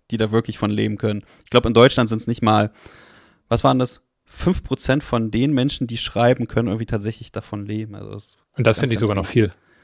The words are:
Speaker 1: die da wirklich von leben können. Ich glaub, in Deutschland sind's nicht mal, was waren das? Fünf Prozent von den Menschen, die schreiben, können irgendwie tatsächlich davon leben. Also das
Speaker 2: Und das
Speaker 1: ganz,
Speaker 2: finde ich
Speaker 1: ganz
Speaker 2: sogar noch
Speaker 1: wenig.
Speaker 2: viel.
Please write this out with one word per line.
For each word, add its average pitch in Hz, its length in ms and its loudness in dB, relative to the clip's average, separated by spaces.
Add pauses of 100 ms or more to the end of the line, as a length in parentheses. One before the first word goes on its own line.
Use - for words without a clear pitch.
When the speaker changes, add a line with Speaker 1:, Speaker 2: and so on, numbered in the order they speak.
(120)
Speaker 1:
die 117 60 -4
da 107 140 0
wirklich 113 260 -2
von 104 140 -2
leben 107 260 -2
können. 104 260 -4 (200)
Ich - 60 -20
glaub, 120 160 4
in 113 80 0
Deutschland 120 360 6
sind's 113 180 -4
nicht 117 140 -4
mal, 107 300 2 (800)
was 117 140 0
waren 131 160 4
das? 127 220 -4 (240)
Fünf - 380 -2
Prozent 135 400 -2
von 113 260 -2
den 123 240 0
Menschen, 131 320 -2
die 117 120 -8
schreiben, 120 500 0
können 117 200 -2
irgendwie 110 200 -4
tatsächlich 107 440 -8
davon 104 340 -10
leben. 107 280 -8
Also 104 180 -16
das - 260 -18 (200)
Speaker 2:
Und 120 80 0
das 110 120 6
Speaker 1:
ganz, - 20 -6
Speaker 2:
finde 127 140 0
ich 101 60 -2
Speaker 1:
ganz 110 80 2
Speaker 2:
sogar 104 80 0
noch 95 80 0 (120)
Speaker 1:
wenig. 107 160 4
Speaker 2:
viel. - 20 -20 (300)